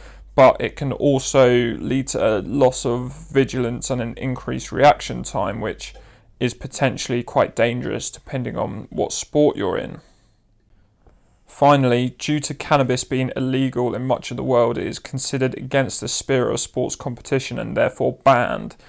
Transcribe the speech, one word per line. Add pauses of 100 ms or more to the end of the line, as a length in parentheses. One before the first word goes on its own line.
(340)
but
it
can
also
lead
to
a
loss
of
vigilance
and
an
increased
reaction
time,
which (460)
is
potentially
quite
dangerous
depending
on
what
sport
you're
in. (1500)
Finally,
due
to
cannabis
being
illegal
in
much
of
the
world,
it
is
considered
against
the
spirit
of
sports
competition
and
therefore
banned. (140)